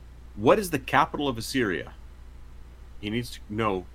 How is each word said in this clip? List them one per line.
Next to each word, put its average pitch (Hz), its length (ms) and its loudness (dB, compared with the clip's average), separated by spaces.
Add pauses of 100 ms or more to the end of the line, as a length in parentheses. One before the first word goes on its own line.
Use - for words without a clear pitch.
(360)
"What 135 240 8
is 185 120 -2
the 143 80 2
capital 147 480 4
of 123 100 0
Assyria?" 101 560 0 (1040)
He 104 100 -4
needs 117 220 -2
to - 80 -12 (100)
know 104 460 2